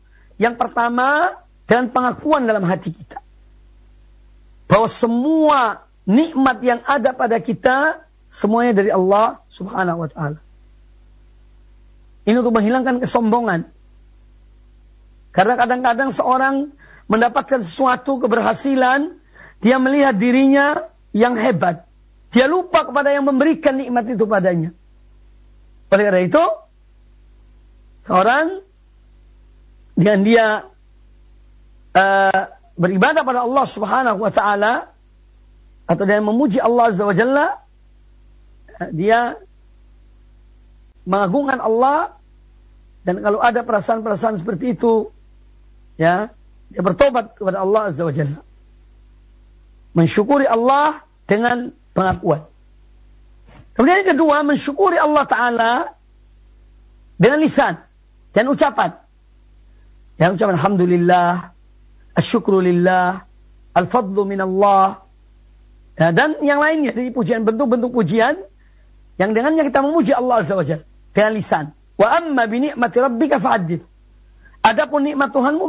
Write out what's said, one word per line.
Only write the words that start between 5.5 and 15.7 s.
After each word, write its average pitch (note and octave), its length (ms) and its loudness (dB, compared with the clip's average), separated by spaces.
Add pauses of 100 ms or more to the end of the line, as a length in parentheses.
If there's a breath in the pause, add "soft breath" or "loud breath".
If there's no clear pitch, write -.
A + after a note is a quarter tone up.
nikmat C4 640 2
yang A#3+ 180 0
ada C4 300 0
pada A#3 240 0
kita C4 640 -2 (220)
semuanya A#3 480 0
dari G3 160 2
Allah G3+ 640 0
Subhanahu F3+ 480 -6
wa D#3+ 80 -6
Ta'ala. D3+ 300 -8 (1800)
Ini G#3+ 160 2
untuk A#3 160 0
menghilangkan B3 480 0
kesombongan. A3+ 640 -2 (1700)
Karena G3+ 260 2
kadang-kadang B3 540 0